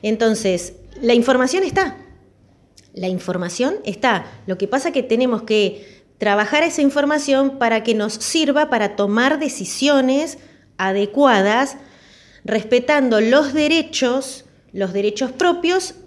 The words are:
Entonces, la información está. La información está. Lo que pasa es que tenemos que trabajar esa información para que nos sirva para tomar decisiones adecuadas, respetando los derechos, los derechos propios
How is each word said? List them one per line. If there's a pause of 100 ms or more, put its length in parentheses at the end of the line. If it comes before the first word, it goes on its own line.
Entonces, (280)
la
información
está. (960)
La
información (100)
está. (220)
Lo
que
pasa
es
que
tenemos
que (140)
trabajar
esa
información
para
que
nos
sirva
para
tomar
decisiones (380)
adecuadas, (680)
respetando
los
derechos, (300)
los
derechos
propios (120)